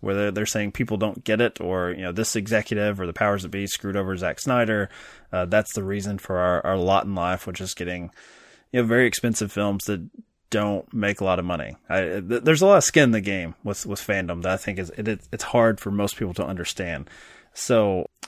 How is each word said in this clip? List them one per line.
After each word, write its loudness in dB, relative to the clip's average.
where -2
they're, 2
they're -2
saying -2
people -2
don't -2
get 2
it, 2
or, 0
you -6
know, -6
this -2
executive 0
or -4
the -6
powers 0
that -10
be -4
screwed -6
over -2
Zack -4
Snyder. 0
Uh, 0
that's 2
the -4
reason -4
for -4
our, 2
our 2
lot 4
in -4
life, -2
which -10
is -8
getting, -8
you 2
know, 2
very 6
expensive -2
films -2
that -4
don't -2
make 0
a 0
lot 4
of -2
money. -4
I, 2
th-, -2
there's 6
a 8
lot 10
of 6
skin 6
in 6
the 2
game -4
with, -6
with -6
fandom -2
that 0
I 2
think -6
is, -6
it, -6
it, -2
it's -8
hard 4
for -4
most 0
people -4
to -2
understand. -6
So, 2